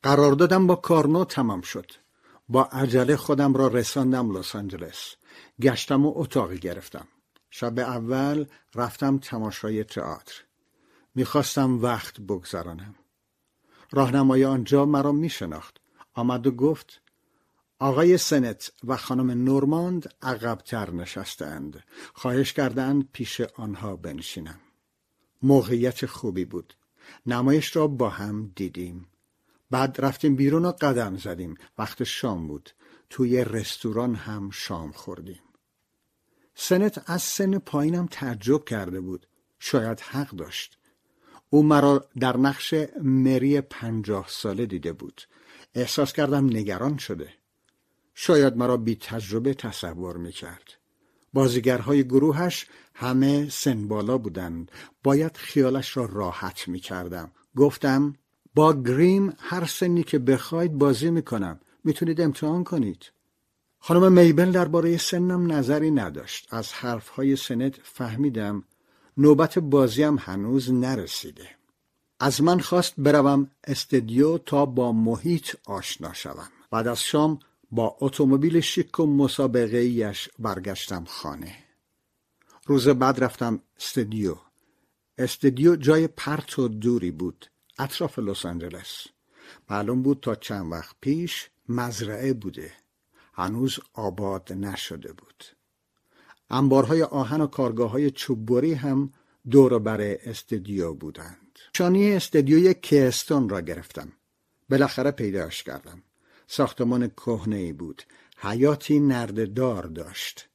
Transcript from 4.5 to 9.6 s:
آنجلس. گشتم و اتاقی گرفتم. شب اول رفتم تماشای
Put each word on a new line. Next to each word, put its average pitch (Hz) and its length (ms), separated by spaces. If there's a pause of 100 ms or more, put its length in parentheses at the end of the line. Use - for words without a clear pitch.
آنجلس. 92 580 (460)
گشتم 135 460
و 151 100
اتاقی 110 420
گرفتم. - 500 (420)
شب 120 280
اول 127 640 (300)
رفتم 135 440
تماشای 110 680